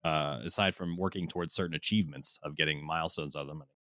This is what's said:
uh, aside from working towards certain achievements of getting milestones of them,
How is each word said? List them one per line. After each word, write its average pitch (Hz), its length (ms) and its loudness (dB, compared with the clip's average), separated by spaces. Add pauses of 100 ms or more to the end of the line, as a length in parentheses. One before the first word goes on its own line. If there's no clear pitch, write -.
uh, 73 400 2
aside 95 320 2
from 87 220 -4
working 92 320 0
towards 85 260 0
certain 87 200 2
achievements 80 680 2
of 76 140 -6
getting 76 280 0
milestones 80 480 -2
of 73 140 -6
them, 76 160 -10 (180)